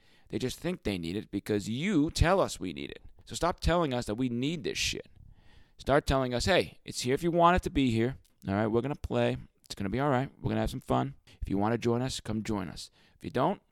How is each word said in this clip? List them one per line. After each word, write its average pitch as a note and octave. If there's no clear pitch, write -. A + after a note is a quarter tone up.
They G#2+
just B2
think F3
they G2
need E2+
it G2+
because G2+
you D3+
tell F3+
us A2+
we F2
need C#2+
it. -
So -
stop E3+
telling E3
us B2
that G#2
we B2+
need C3
this C#2
shit. -
Start C#3+
telling C3
us, B2
"Hey, D3+
it's -
here B2
if D3
you E3+
want E3+
it F3+
to E3
be C3+
here. A2+
All G2
right, G#2+
we're A2+
gonna C#3
play. A#2+
It's -
gonna G2+
be A#2+
all D3
right. C3+
We're -
gonna A2
have -
some C3
fun. C3
If -
you F#2+
wanna A2
join A#2
us, -
come A2
join G2+
us. -
If -
you F2
don't, D3